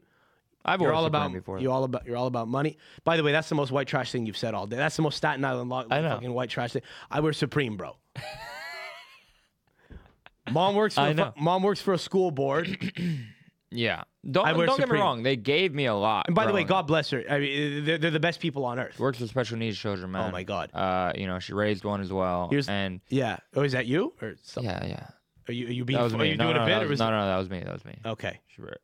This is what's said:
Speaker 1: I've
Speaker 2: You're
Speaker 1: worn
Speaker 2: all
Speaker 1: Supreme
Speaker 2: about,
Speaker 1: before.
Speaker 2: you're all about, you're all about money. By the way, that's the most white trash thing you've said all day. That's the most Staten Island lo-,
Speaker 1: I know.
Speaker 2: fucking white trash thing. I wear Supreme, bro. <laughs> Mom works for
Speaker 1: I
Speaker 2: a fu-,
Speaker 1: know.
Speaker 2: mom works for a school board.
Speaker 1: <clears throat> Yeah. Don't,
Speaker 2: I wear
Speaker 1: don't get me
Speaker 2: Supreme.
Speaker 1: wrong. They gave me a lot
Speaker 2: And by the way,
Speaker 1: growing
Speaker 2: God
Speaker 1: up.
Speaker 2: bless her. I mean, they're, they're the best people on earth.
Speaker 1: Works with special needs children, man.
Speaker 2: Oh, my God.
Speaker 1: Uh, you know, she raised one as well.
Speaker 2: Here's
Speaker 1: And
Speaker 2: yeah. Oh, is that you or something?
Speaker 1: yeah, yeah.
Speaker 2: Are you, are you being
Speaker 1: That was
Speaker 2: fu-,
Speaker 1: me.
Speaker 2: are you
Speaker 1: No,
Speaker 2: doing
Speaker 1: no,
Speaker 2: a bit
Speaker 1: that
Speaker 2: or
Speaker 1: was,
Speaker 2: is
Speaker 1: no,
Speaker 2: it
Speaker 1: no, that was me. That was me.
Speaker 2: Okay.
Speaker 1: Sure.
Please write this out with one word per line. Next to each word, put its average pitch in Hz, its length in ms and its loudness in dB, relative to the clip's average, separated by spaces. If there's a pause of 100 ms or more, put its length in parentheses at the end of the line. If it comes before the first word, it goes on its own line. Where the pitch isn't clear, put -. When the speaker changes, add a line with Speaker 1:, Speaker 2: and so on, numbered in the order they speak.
(640)
Speaker 1:
I've 190 160 2
Speaker 2:
You're 156 80 6
Speaker 1:
worn 156 80 4
Speaker 2:
all 165 80 2
Speaker 1:
Supreme 151 160 2
Speaker 2:
about, 143 120 -2
Speaker 1:
before. 92 260 -8
Speaker 2:
you're 127 120 0
all 131 140 2
about, 127 200 -4
you're 120 120 -6
all 127 100 0
about 117 220 -2
money. 147 280 -2 (280)
By 165 100 4
the 160 80 4
way, 147 80 4
that's 151 160 2
the 165 80 0
most 143 160 0
white 135 160 0
trash 131 240 -2
thing 120 140 -2
you've 104 120 -6
said 113 160 -2
all 101 140 -4
day. 110 80 -6
That's 147 220 0
the 160 60 2
most 151 120 0
Staten 147 300 0
Island 123 240 -2
lo-, 127 200 -4
Speaker 1:
I 139 120 4
know. 160 80 2
Speaker 2:
fucking 120 240 -2
white 123 160 -2
trash 120 240 -4
thing. 131 80 -2 (280)
I 147 120 0
wear 156 100 4
Supreme, 135 460 0
bro. 80 180 -10 (200)
<laughs> - 60 -8 (2250)
Mom 185 240 4
works 208 200 2
for 143 60 6
Speaker 1:
I 143 80 6
Speaker 2:
a - 20 4
fu-, 156 60 2
Speaker 1:
know. 139 200 2
Speaker 2:
mom 175 260 4
works 202 180 2
for 196 120 2
a 175 40 2
school 185 340 2
board. 151 680 -2
Speaker 1:
<clears throat> 165 40 -4 (720)
Yeah. 110 300 0 (260)
Don't, 180 160 4
Speaker 2:
I - 60 8
wear 165 140 4
Speaker 1:
don't 262 100 4
get 277 60 2
me 262 60 4
Speaker 2:
Supreme. 233 140 4
Speaker 1:
wrong. 131 220 2
They 135 140 2
gave 147 360 2
me 139 120 0
a 117 100 4
lot 104 320 2
Speaker 2:
And 170 80 2
by 220 100 4
the 220 60 2
way, 196 120 2
Speaker 1:
growing 147 40 -2
Speaker 2:
God 190 120 4
Speaker 1:
up. 165 80 -2
Speaker 2:
bless 156 240 2
her. 123 180 -2
I 143 100 2
mean, 143 460 -2
they're, 160 120 2
they're 160 140 0
the 147 80 2
best 165 220 0
people 139 240 -2
on 120 140 -4
earth. - 200 -8
Speaker 1:
Works 123 220 0
with 117 80 -4
special 117 280 -2
needs 113 220 -2
children, 92 320 -4
man. 92 160 -2
Speaker 2:
Oh, 92 60 -4
my 90 100 -6
God. 95 300 -4
Speaker 1:
Uh, 92 420 0
you 98 100 -4
know, 92 140 -4
she - 140 -10
raised 104 320 0
one 104 160 -2
as 92 100 -6
well. 90 400 0
Speaker 2:
Here's 139 160 0
Speaker 1:
And 98 400 -2
Speaker 2:
yeah. 120 300 -2 (180)
Oh, 131 60 2
is 143 100 2
that 127 140 0
you 175 260 0 (100)
or 107 220 -8
something? 120 260 -6
Speaker 1:
yeah, 92 160 -4
yeah. - 220 -8 (400)
Speaker 2:
Are 120 60 -6
you, 120 140 -4
are 120 40 -6
you 123 140 -4
being 127 140 0
Speaker 1:
That 120 40 4
was 120 80 2
Speaker 2:
fu-, 113 60 -2
Speaker 1:
me. - 80 2
Speaker 2:
are 160 80 2
you - 40 -2
Speaker 1:
No, - 100 2
Speaker 2:
doing - 100 2
Speaker 1:
no, 117 60 2
Speaker 2:
a - 20 2
bit - 60 4
Speaker 1:
that - 120 2
Speaker 2:
or - 60 -2
Speaker 1:
was, 143 80 2
Speaker 2:
is - 20 -4
Speaker 1:
no, 113 80 4
Speaker 2:
it 113 40 2
Speaker 1:
no, 107 160 2
that 95 100 2
was 92 120 -2
me. 92 140 -6
That 50 80 -8
was - 140 -12
me. - 200 -16
Speaker 2:
Okay. 104 340 -6 (140)
Speaker 1:
Sure. - 300 -14